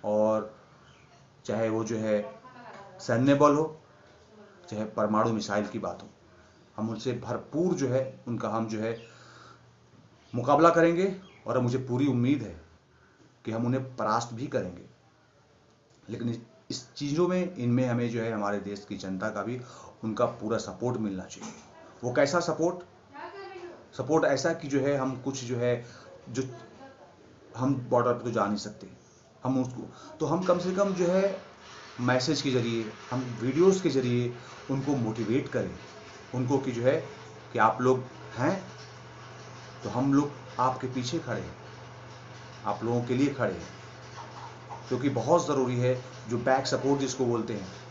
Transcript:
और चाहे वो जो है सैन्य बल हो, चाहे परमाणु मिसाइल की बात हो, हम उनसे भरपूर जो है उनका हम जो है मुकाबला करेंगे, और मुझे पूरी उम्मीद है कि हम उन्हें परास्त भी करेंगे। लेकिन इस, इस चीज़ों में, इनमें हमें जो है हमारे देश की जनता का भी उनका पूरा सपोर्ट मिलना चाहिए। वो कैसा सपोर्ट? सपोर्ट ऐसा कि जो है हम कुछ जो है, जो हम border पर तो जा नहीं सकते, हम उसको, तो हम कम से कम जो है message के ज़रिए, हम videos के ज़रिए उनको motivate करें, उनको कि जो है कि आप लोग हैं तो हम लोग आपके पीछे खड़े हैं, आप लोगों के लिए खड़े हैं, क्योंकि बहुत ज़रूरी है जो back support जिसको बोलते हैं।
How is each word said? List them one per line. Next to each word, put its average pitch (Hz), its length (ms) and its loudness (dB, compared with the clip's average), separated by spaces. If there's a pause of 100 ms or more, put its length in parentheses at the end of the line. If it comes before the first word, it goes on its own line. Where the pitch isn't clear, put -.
और 107 500 2 (880)
चाहे 113 240 0
वो 110 160 0
जो 113 120 -2
है 107 240 2 (800)
सैन्य 139 340 6
बल 147 200 8
हो, 160 260 0 (920)
चाहे 107 140 -4
परमाणु 107 480 2
मिसाइल 104 340 0
की 117 120 -8
बात 90 240 -6
हो, - 60 -16 (680)
हम 110 140 -2
उनसे 123 220 -4
भरपूर 151 640 -2
जो 139 140 0
है 131 140 2 (260)
उनका 113 200 -2
हम 113 200 0
जो 107 120 -4
है 113 160 -2 (1400)
मुकाबला 143 360 8
करेंगे, 170 440 6 (320)
और 120 120 2
मुझे 123 200 2
पूरी 123 280 0
उम्मीद 123 360 4
है 85 180 -10 (840)
कि 110 80 -4
हम 117 140 0
उन्हें 131 300 -2
परास्त 110 380 0
भी 127 120 -6
करेंगे। 95 380 -4 (1300)
लेकिन 117 180 -4
इस, 117 100 -4 (320)
इस - 220 -8
चीज़ों 147 360 0
में, 180 280 0
इनमें 123 300 4
हमें 120 240 0
जो 117 100 -2
है 113 120 -2
हमारे 101 280 0
देश 101 280 -8
की 101 80 -6
जनता 95 340 -4
का 104 120 -4
भी 123 180 -4 (440)
उनका 110 200 2
पूरा 110 340 -2
सपोर्ट 117 380 -4
मिलना 98 280 -4
चाहिए। - 280 -14 (520)
वो 120 80 -2
कैसा 143 280 4
सपोर्ट? 170 440 0 (1120)
सपोर्ट 151 280 4
ऐसा 143 280 2
कि 151 160 -6
जो 135 120 2
है 143 160 2
हम 131 240 -2
कुछ 131 240 -4
जो 120 120 -2
है, 120 280 0 (440)
जो 123 140 -4 (1120)
हम 131 180 2 (160)
border 120 220 6
पर 113 100 0
तो 117 80 -2
जा 107 160 2
नहीं 104 100 2
सकते, 101 320 -10 (560)
हम 131 180 2
उसको, 123 200 -4 (360)
तो 156 80 -2
हम 170 180 0
कम 180 140 6
से 185 140 -2
कम 196 200 2
जो 180 140 2
है 190 340 4 (600)
message 127 420 2
के 139 80 2
ज़रिए, 117 420 0 (180)
हम 127 100 0 (200)
videos 175 420 6
के 160 80 4
ज़रिए 123 420 2 (380)
उनको 139 260 2
motivate 117 520 0
करें, 95 260 -2 (600)
उनको 127 240 2
कि 131 140 -2
जो 117 100 -2
है 131 140 6 (560)
कि - 60 -2
आप 110 220 6
लोग 127 240 4 (320)
हैं 139 260 2 (1200)
तो 101 60 -4
हम 135 240 2
लोग 143 160 4 (280)
आपके 127 280 2
पीछे 127 320 -2
खड़े 113 220 -4
हैं, 90 160 -10 (1080)
आप 104 180 -2
लोगों 117 180 2
के 123 120 0
लिए 135 200 4
खड़े 110 180 0
हैं, - 160 -8 (1200)
क्योंकि 127 200 0
बहुत 127 380 4
ज़रूरी 127 300 2
है 127 180 4 (340)
जो 117 100 -2
back 135 280 2
support 135 340 2
जिसको 127 260 0
बोलते 113 280 0
हैं। 95 140 -8 (220)